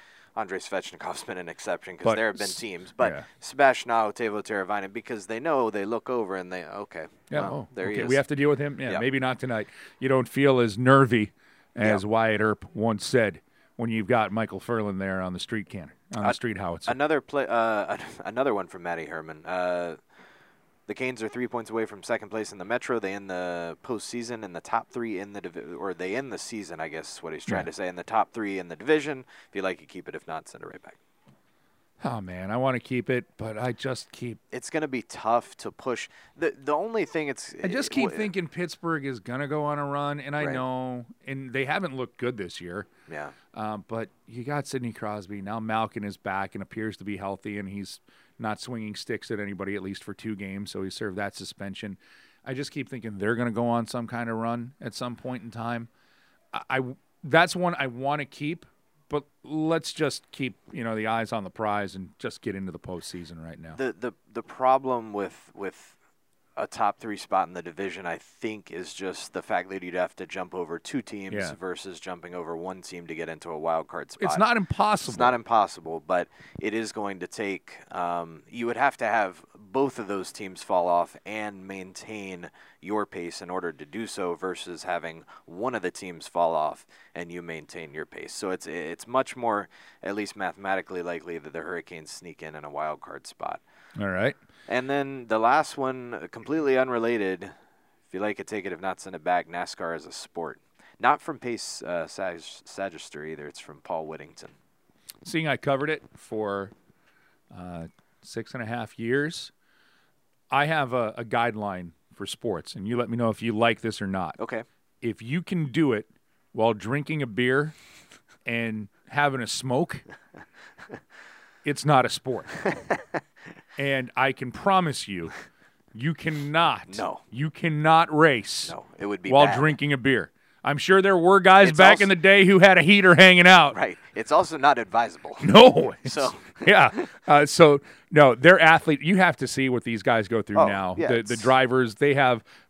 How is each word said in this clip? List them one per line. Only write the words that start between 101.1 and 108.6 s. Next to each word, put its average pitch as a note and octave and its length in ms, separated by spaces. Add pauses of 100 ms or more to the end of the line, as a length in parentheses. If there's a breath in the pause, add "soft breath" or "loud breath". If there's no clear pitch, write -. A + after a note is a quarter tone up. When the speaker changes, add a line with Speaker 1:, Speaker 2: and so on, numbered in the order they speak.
Speaker 1:
from C#3+ 180
Pace, - 420
uh, E2 260
Sag-, F2 340 (240)
Sagister D#2 600
either. D2+ 220
It's D2 120
from D2 220
Paul D#2+ 240
Whittington. D#2 460 (720 loud breath)
Speaker 2:
Seeing D#3+ 240
I C3+ 100
covered C#3 320
it D#3 140 (120)
for, G2+ 560 (840)
uh, F2 320 (340)
six - 320
and B2 100